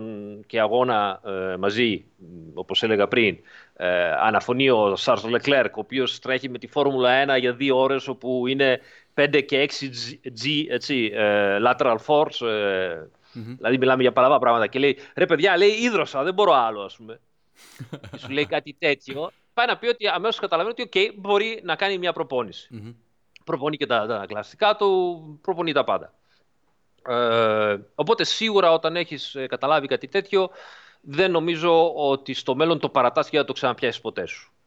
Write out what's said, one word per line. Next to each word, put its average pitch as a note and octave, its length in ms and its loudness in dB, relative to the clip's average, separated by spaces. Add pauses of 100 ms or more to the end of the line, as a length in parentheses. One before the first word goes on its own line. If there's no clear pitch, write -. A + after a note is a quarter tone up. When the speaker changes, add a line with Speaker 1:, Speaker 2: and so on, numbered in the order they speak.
(440)
Speaker 1:
και A#2 140 -4
αγώνα, G#2+ 680 2
ε, F#2+ 320 -6
μαζί, G2+ 480 0 (120)
μ, F#2 80 -20 (280)
όπως F#2 300 -4
έλεγα G2+ 240 2
πριν, G#2+ 300 2 (380)
ε, F2 360 0
αναφωνεί A2 580 0
ο G#2 300 4
Charles G#2 360 0
Leclerc, B2+ 360 2
ο - 80 -12
οποίος B2+ 400 -4
τρέχει B2+ 300 -6
με B2 80 -12
τη A#2+ 100 -14
Φόρμουλα C3 440 2
ένα C3+ 260 2
για B2 160 0
δύο C3 260 2
ώρες, C3+ 280 0
όπου B2+ 400 -4
είναι C3+ 320 2 (340)
πέντε C#3+ 280 2
και C#3 180 0
έξι C#3 340 -4
G, A#2 340 -12
G, C3+ 420 -4
έτσι, B2 440 -2
ε, G#2 520 2
lateral B2 400 2
force, D3 420 2
ε, F#2+ 520 -2 (340)
Speaker 2:
Μμμ. A#2+ 240 -14
Speaker 1:
δηλαδή B2+ 200 0
μιλάμε B2+ 240 2
για B2 100 4
παλαβά B2+ 280 6
πράγματα, A#2 280 2
και B2+ 120 -4
λέει, C#3 180 2 (180)
«Ρε E3 100 2
παιδιά», E3+ 320 2
λέει, G3+ 120 6
«ίδρωσα, G#3+ 540 -2
δεν F#3 100 -2
μπορώ F#3 200 4
άλλο», A2+ 280 2
ας F#2+ 140 -12
πούμε. A2+ 240 -20 (460)
Speaker 2:
<laughs> - 460 -18
Speaker 1:
Και B2+ 60 -16
σου B2+ 140 -14
λέει C#3+ 140 0
κάτι D3 340 -6
τέτοιο, C#3+ 520 -4 (220)
πάει A#3+ 120 2
να - 120 0
πει A#3 100 -6
ότι A#3 200 -2
αμέσως F#3 320 -2
καταλαβαίνει G3 400 -2
ότι, A3 320 0
οκ, - 80 -18
μπορεί G#3 440 0
να E3 120 -4
κάνει G3 220 -2
μια F3 160 -2
προπόνηση. B2+ 580 -6
Speaker 2:
Μμμ. A2+ 200 -16 (520)
Speaker 1:
Προπονεί D3+ 340 -4
και - 80 -4
τα, A2 200 0
τα G#2+ 220 -6
κλασικά G#2+ 480 -2
του, F3+ 680 -2
προπονεί E3+ 300 -4
τα C3+ 120 2
πάντα. F#2+ 300 -2 (920)
Ε, A2+ 720 2 (180)
οπότε F3 280 0
σίγουρα G3 480 2
όταν D#3+ 240 0
έχεις, E3 400 -8
ε, C3 120 -8
καταλάβει C#3 400 0
κάτι C3+ 200 -2
τέτοιο, F#3+ 420 -2 (520)
δεν F#3 300 0
νομίζω E3 640 2
ότι C3+ 380 -2
στο B2+ 220 -2
μέλλον D#3 240 2
το C#3+ 100 -4
παρατάς C#3 400 2
και D#3 80 0
να C#3 80 2
το C3 80 -6
ξαναπιάσεις B2 480 -2
ποτέ G#2 240 -6
σου. - 260 -16 (160)